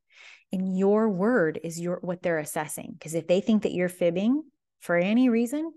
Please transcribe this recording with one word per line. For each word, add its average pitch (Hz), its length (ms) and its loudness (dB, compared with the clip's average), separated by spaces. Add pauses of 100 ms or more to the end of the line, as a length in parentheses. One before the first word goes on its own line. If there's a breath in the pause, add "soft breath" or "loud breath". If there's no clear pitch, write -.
(520 loud breath)
And 185 240 -4
your 208 340 4
word 185 540 2
is 165 160 -8
your, 175 220 -4
what 175 220 -6
they're 165 160 0
assessing. - 600 -8
'Cause 156 140 -14
if 160 140 -4
they 180 120 4
think 214 220 2
that - 100 0
you're 180 160 -2
fibbing 190 580 0 (340)
for - 160 -2
any 220 340 4
reason, 262 480 -2